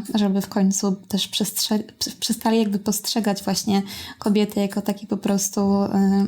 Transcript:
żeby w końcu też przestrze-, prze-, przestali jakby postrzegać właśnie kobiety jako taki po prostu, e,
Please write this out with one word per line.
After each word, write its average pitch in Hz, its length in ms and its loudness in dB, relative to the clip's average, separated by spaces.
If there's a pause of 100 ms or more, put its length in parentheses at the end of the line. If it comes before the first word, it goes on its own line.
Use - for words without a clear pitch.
(160)
żeby 202 260 2
w - 80 -6
końcu 196 420 2
też - 360 -2
przestrze-, - 560 -2 (160)
prze-, - 200 -4
przestali 226 400 0
jakby 208 200 0
postrzegać 208 640 -2
właśnie 196 380 0 (380)
kobiety 208 400 2
jako 196 220 -2
taki 202 260 -4
po 202 100 -2
prostu, 202 440 0 (220)
e, 196 440 2